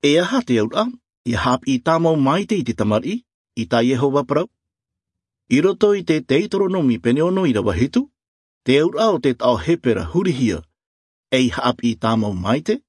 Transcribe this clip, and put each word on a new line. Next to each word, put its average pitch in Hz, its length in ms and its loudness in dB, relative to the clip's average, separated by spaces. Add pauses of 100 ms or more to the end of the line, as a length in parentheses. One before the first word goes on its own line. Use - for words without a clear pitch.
E 143 160 4
aha 233 240 0
te 117 160 0
aura, 117 240 -2 (400)
i 117 80 -4
haap 123 360 -2
i 131 120 0
tā 165 200 0
mau 165 200 2
mai 143 260 0
te 208 140 -2
i 139 40 -4
te 113 100 -6
tamar 107 320 0
i, 214 160 -6 (340)
i 113 160 -6
tā 117 160 2
Yehova 135 400 0
parau? 143 220 -2 (1000)
I 127 120 2
roto 196 320 2
i 196 100 -2
te 156 180 0
Deuteronomi 180 800 0
pene 123 220 0
ono 185 240 0
i 135 80 2
rawa 101 220 0
hitu, 180 340 0 (540)
te 131 160 4
aura 190 320 2
o 165 80 0
te 131 140 0
tau 123 260 0
hepera 120 540 -2
hurihia, 131 480 -2 (680)
e 131 140 2
i 117 40 2
haap 123 340 -4
i 117 120 0
tā 113 220 -2
mau 104 160 -2
mai 101 280 -2
te 220 280 -4